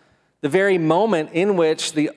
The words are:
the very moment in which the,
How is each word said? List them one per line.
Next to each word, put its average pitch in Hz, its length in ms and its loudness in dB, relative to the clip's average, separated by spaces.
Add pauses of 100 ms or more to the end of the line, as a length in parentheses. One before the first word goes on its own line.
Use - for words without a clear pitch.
(420)
the 147 80 -4
very 190 280 2
moment 170 560 0
in 190 240 0
which 160 360 0
the, 151 240 -2